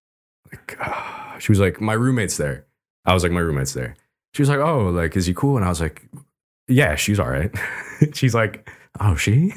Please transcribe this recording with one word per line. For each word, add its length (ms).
like, 280
uh, 580
she 120
was 100
like, 200
"My 140
roommate's 420
there." 300
I 80
was 80
like, 100
"My 80
roommate's 320
there." 220
She 80
was 80
like, 80
"Oh, 320
like, 260
is 100
he 80
cool?" 220
And 80
I 60
was 100
like, 220
"Yeah, 280
she's 220
all 120
right." 200
<laughs> 300
She's 220
like, 340
"Oh, 160
she?" 400